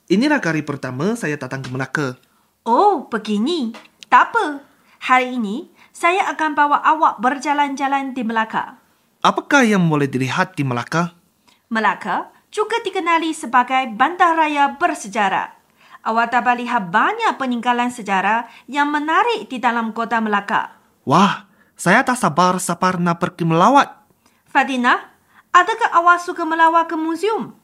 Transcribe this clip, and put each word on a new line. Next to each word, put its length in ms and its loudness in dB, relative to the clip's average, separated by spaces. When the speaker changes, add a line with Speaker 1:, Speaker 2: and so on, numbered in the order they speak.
Speaker 1:
inilah 320 2
kali 240 -2
pertama 480 -4
saya 240 -4
datang 240 -8
ke 80 -10
Melaka. 480 -4
Speaker 2:
Oh, 400 2
begini. 720 -2
Tak 240 4
apa. 320 -2
Hari 320 0
ini, 320 -6
saya 400 0
akan 240 -4
bawa 320 2
awak 320 2
berjalan-jalan 960 -2
di 80 -4
Melaka. 560 -4
Speaker 1:
Apakah 400 2
yang 240 4
boleh 240 2
dilihat 480 -2
di 80 -2
Melaka? 480 -2
Speaker 2:
Melaka 640 -2
juga 320 -4
dikenali 560 -2
sebagai 560 0
bandar 400 2
raya 400 0
bersejarah. 800 -2
Awak 320 0
dapat 240 0
lihat 320 -4
banyak 480 2
peninggalan 480 -2
sejarah 560 -2
yang 240 -2
menarik 560 0
di 80 -8
dalam 320 -2
kota 320 -2
Melaka. 560 -2
Speaker 1:
Wah, 480 2
saya 320 2
tak 160 -2
sabar-sabar 800 0
nak 160 0
pergi 240 -4
melawat. 480 4
Speaker 2:
Fatinah, 560 0
adakah 480 2
awak 240 4
suka 240 -6
melawat 400 4
ke 80 -10
museum? 720 -4